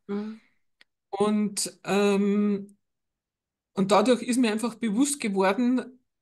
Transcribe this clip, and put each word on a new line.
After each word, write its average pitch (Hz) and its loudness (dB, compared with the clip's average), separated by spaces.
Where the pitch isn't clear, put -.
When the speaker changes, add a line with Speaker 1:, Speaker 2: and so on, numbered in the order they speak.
Speaker 1:
Mhm. 214 -8
Speaker 2:
Und, 208 -2
ähm, 202 0
und 196 0
dadurch 254 4
ist 240 -2
mir 233 2
einfach 220 -4
bewusst 233 -2
geworden, 208 -2